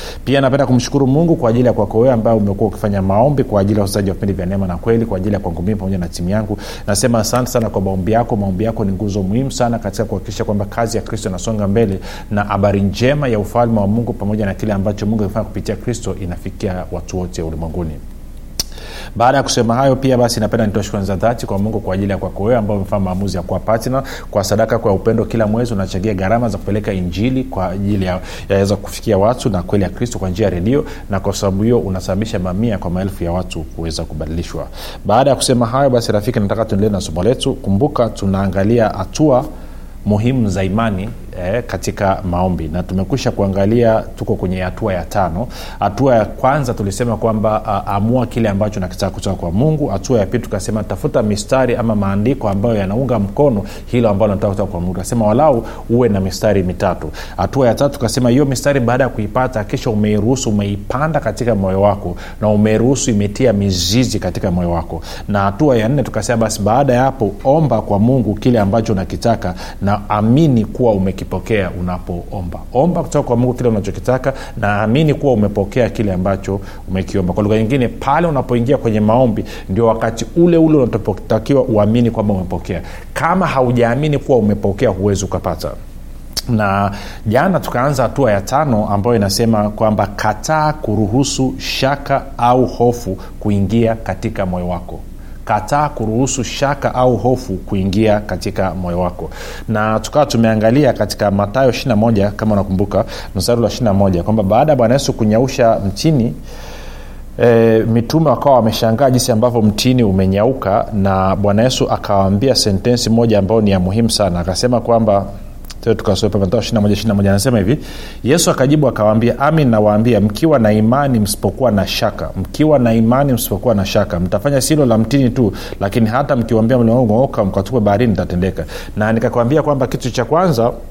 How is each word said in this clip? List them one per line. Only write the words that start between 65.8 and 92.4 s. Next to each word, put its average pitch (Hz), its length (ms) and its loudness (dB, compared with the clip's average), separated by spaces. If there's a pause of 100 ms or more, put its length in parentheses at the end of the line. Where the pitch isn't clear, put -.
nne 139 140 0
tukasema 110 340 -2
basi 107 240 0
baada 123 320 4
ya 123 100 4
hapo 117 280 0 (120)
omba 135 380 2
kwa 101 180 0
Mungu 113 360 2
kile 120 240 2
ambacho 107 340 2
unakitaka 95 600 -2 (280)
na 101 140 0 (140)
amini 117 560 4
kuwa 120 260 2
umekipokea 95 880 -2
unapoomba. 90 800 -6 (140)
Omba 165 300 2
kutoka 143 240 -2
kwa 120 100 2
Mungu 123 160 2
kile 123 160 0
unachokitaka 110 640 -2 (240)
na 104 240 0
amini 135 320 2
kuwa 139 200 2
umepokea 104 560 0
kile 104 240 -2
ambacho 95 460 -2 (300)
umekiomba. 95 440 -2
Kwa 107 100 0
lugha 104 140 2
nyingine, 117 300 2
pale 156 400 0
unapoingia 127 500 0
kwenye 113 220 0
maombi 110 460 2 (240)
ndio 113 180 2
wakati 117 380 0 (120)
ule 170 200 6
ule 156 200 4
unapotakiwa 127 880 0
uamini 110 480 2
kwamba 107 220 0
umepokea. 90 480 -4 (320)
Kama 170 340 0
haujaamini 127 720 2
kuwa 139 200 2
umepokea, 104 520 0
huwezi 95 360 0
ukapata. 87 460 -4 (800)
Na 101 420 2 (340)
jana 143 340 2
tukaanza 131 440 0
hatua 123 280 2
ya 98 100 2
tano 120 480 0
ambayo 101 260 2
inasema 104 540 2
kwamba 104 380 0
kataa 151 640 -2
kuruhusu 131 840 -2
shaka 135 640 -2 (140)
au 123 280 4